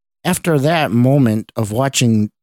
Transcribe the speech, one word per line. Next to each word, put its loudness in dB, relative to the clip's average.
after -2
that 0
moment 0
of -4
watching 0